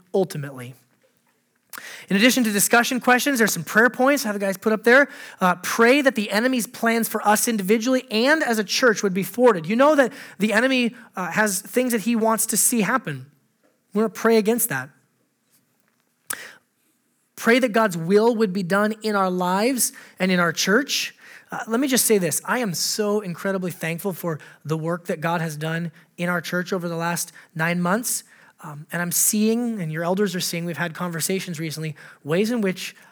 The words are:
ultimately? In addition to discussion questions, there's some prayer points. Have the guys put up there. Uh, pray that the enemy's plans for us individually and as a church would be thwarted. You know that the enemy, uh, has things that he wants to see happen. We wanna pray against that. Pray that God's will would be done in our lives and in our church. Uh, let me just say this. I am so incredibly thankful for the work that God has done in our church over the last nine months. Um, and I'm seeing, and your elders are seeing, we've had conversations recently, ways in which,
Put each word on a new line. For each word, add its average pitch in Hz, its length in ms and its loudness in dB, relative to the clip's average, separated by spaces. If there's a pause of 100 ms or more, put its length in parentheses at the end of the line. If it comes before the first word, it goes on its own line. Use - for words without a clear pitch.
(140)
ultimately? 139 640 -4 (1300)
In 190 100 2
addition 240 260 4
to 220 80 0
discussion 233 480 2
questions, 247 400 2
there's 208 140 2
some 170 100 -6
prayer 226 260 4
points. 262 340 2
Have 208 120 -4
the 202 40 -8
guys 196 180 -2
put 220 160 0
up 220 100 -2
there. 262 260 6 (320)
Uh, 180 220 4
pray 247 380 4
that 262 120 2
the 208 160 -4
enemy's 233 380 0
plans 233 420 -2
for 214 180 -4
us 208 200 4
individually 226 640 0
and 269 320 2
as 233 160 0
a 214 40 -2
church 220 380 0
would 190 120 0
be 190 100 -2
thwarted. 202 420 2
You 202 100 -2
know 285 200 6
that 269 180 2 (240)
the 208 160 0
enemy, 247 420 2 (200)
uh, 180 160 -6
has 202 300 0
things 254 320 -2
that 220 80 -2
he 233 140 0
wants 220 320 2
to 214 100 -4
see - 240 2
happen. 170 440 -2 (680)
We 202 80 2
wanna 226 80 0
pray 226 280 2
against 220 320 2
that. 135 200 -8 (2500)
Pray 233 220 2
that 247 140 2
God's 208 260 2
will 208 380 4
would 208 180 0
be 196 100 -4
done 202 380 0
in 214 140 -2
our 190 160 2
lives 196 600 0 (260)
and 190 120 2
in 180 80 4
our 170 140 2
church. - 600 0 (360)
Uh, - 160 -8
let 226 120 0
me 285 80 0
just 254 180 2
say 214 140 4
this. 165 260 -2
I 220 140 -2
am 196 160 -4
so 208 460 -2
incredibly 185 500 -4
thankful 165 420 -6
for 160 260 -6 (240)
the 156 140 -4
work 170 300 -6
that 165 140 -4
God 165 200 -2
has 156 160 -6
done 160 340 -4 (260)
in 175 120 -2
our 175 120 -2
church 180 300 -4
over 180 160 -2
the 170 100 -6
last 170 340 -4 (240)
nine 170 260 0
months. 190 440 -2 (400)
Um, 151 280 -14
and 170 80 -4
I'm 175 100 -6
seeing, 220 720 0
and 156 100 -4
your 165 140 -6
elders 185 300 0
are 180 40 -4
seeing, 170 240 -4
we've 170 140 -6
had 165 160 -4
conversations 180 680 -6
recently, 156 380 -8 (260)
ways 180 260 0
in 240 120 -2
which, 185 340 -4 (160)